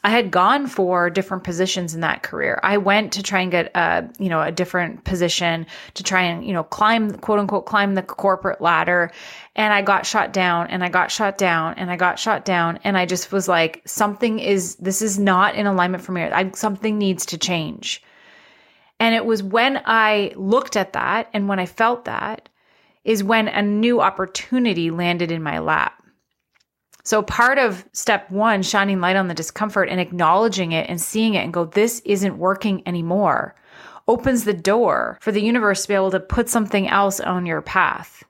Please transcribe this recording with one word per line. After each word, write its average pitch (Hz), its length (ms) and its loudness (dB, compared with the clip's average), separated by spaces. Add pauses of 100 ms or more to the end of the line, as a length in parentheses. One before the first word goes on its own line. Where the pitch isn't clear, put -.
I 202 60 2
had 214 220 2
gone 240 340 4
for 180 460 0
different 190 320 -4
positions 180 500 -2
in 165 80 -6
that - 220 -2
career. - 400 -4
I 202 140 2
went 196 360 2
to 196 80 -6
try 196 200 -2
and 185 100 -2
get 170 240 0
a, 170 420 0
you 190 120 -2
know, 160 120 0
a 156 100 -2
different 175 520 -4
position 170 640 -2 (260)
to - 80 -12
try 185 220 0
and, 170 200 -2
you 196 100 -4
know, 165 100 -2
climb, 214 560 0
quote 208 180 0
unquote, 202 300 -2
climb 202 260 0
the 185 80 0
corporate 190 600 -2
ladder. 170 500 2 (440)
And 214 180 2
I 202 100 2
got 196 240 2
shot - 260 0
down 175 340 2
and 180 160 -4
I 180 60 -2
got 180 220 2
shot 196 260 -2
down 165 380 0
and 180 160 -6
I 180 40 -2
got 180 220 0
shot - 280 -2
down. 170 380 0
And 202 140 0
I 180 80 2
just 180 260 -4
was 190 160 0
like, 165 380 2
"Something 214 540 0
is, 190 380 0
this 190 260 -4
is 202 160 -2
not 196 340 4
in 208 140 0
alignment 185 340 2
for 185 120 -8
me. 170 100 -2
I, 190 280 0
something 214 460 -2
needs 190 300 -2
to 170 100 -8
change." - 640 -6 (1000)
And 226 140 4
it 226 120 0
was 214 180 0
when 233 420 2
I 214 500 2
looked 214 420 0
at 190 160 -2
that 214 380 -2
and 202 160 -2
when 196 120 0
I 180 80 -4
felt 240 380 0
that, - 440 -8 (540)
is 208 200 0
when 220 240 2
a - 140 0
new 214 400 2
opportunity 185 920 0
landed 175 400 -2
in 165 100 -4
my 156 180 -4
lap. 156 340 0 (1080)
So 214 180 0
part 247 360 2
of 208 360 0
step - 360 -2
one, 202 320 0
shining 196 380 0
light 180 160 2
on 190 140 0
the 170 40 -6
discomfort 190 560 -2
and 180 100 -2
acknowledging 180 760 2
it 160 160 -2
and 175 120 -6
seeing 220 320 0
it 190 100 0
and 170 100 -6
go, 175 120 0
"This 214 400 0
isn't 196 320 0
working 190 480 0
anymore," 175 720 0 (520)
opens 240 360 2
the 208 100 0
door 165 680 0
for 220 100 -2
the 202 100 2
universe 214 420 2
to - 40 -8
be 202 80 0
able 190 160 2
to 185 80 0
put 233 300 -2
something 202 380 0
else 196 320 2
on 180 260 -2
your 156 160 -4
path. - 680 -2